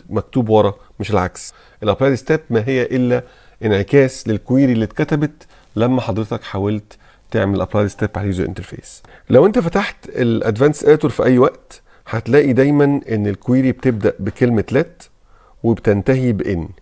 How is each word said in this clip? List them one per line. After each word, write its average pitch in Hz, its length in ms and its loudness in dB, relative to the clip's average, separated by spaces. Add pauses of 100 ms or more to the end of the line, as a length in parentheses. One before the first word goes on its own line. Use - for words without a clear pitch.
مكتوب 107 400 -4
ورا، 104 240 4 (260)
مش 104 120 -6
العكس. 92 420 -4 (300)
الابلايد 131 320 0
ستيب 156 240 -2 (100)
ما 113 180 0
هي 127 160 -2
الا 123 400 -2 (420)
انعكاس 113 640 2
للكويري 123 460 2
اللي 113 120 0
اتكتبت 151 600 -4 (280)
لما 123 260 0
حضرتك 110 420 -6
حاولت 104 540 -6 (340)
تعمل 101 300 0
ابلايد 104 260 -2
ستيب 101 280 -4
على 98 80 -6
اليوزر 92 220 -2
انترفيس. - 580 -12 (260)
لو 135 160 6
انت 220 140 2
فتحت 196 360 -4 (140)
الادفانس 117 760 0
اديتور 151 260 4
في - 120 -4
اي 123 160 4
وقت، - 420 -2 (260)
هتلاقي 127 460 2
دايمًا 143 480 2 (100)
ان 104 160 -2
الكويري 127 440 0
بتبدا 110 480 -2
بكلمه 113 440 0 (100)
let - 340 -4 (560)
وبتنتهي 117 680 0
بان، 90 380 -4 (120)